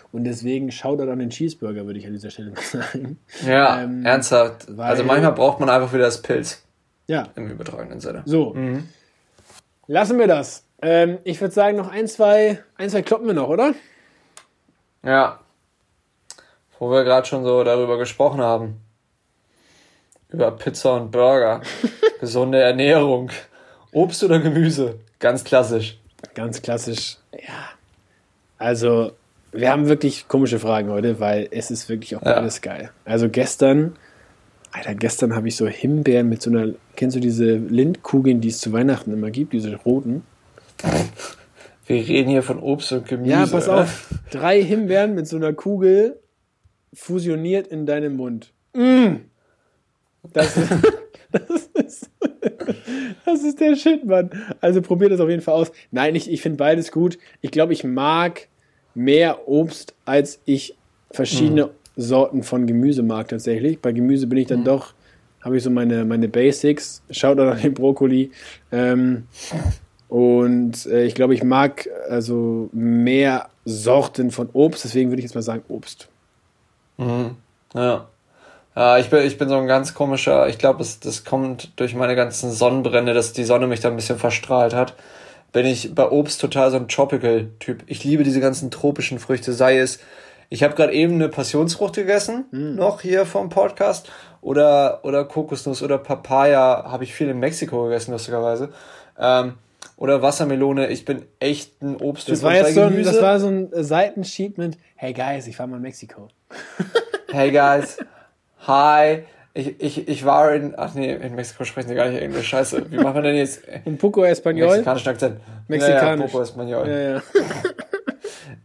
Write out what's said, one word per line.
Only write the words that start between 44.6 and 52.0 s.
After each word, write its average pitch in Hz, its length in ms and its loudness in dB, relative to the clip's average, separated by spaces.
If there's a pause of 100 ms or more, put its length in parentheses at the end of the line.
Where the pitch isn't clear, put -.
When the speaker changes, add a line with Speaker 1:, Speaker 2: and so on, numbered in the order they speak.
Speaker 1:
Himbeeren 202 520 0
mit 160 120 -6
so 160 80 -8
einer 156 180 -2
Kugel 196 640 2 (760)
fusioniert 175 720 -4
in 156 180 -8
deinem 147 300 -4
Mund. 123 380 -8 (200)
Mm. 247 420 4 (1160)
Das 156 240 0
ist, 170 160 0
<laughs> - 600 0
das - 420 -4
ist, - 360 -6 (1160)